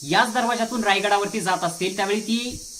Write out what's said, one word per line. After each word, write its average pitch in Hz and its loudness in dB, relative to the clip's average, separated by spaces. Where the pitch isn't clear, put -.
याच 208 2
दरवाजातून 233 0
रायगडावरती 202 2
जात 175 0
असतील 185 -2
त्यावेळी 202 0
ती 240 -4